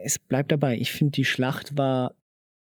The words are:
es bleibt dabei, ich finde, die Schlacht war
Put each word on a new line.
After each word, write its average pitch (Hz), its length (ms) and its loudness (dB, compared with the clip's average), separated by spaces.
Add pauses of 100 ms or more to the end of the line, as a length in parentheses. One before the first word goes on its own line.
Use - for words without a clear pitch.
es - 160 -4
bleibt 135 320 -2
dabei, 143 280 2
ich - 140 -2
finde, 143 200 2
die 131 140 2
Schlacht 135 500 -2
war 131 380 0 (480)